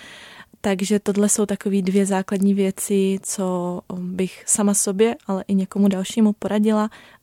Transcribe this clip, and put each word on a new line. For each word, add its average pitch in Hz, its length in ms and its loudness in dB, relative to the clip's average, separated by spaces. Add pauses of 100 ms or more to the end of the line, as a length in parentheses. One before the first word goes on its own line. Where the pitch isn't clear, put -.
(640)
Takže 196 340 0
tohle 202 300 0
jsou 208 180 0
takový 196 360 -2
dvě 190 240 2
základní 196 480 0
věci, 190 680 0
co 180 580 -4 (140)
bych 180 520 -6
sama 202 280 2
sobě, 214 420 0 (100)
ale 190 220 -4
i 196 60 0
někomu 196 340 2
dalšímu 202 440 0
poradila. 214 580 0 (320)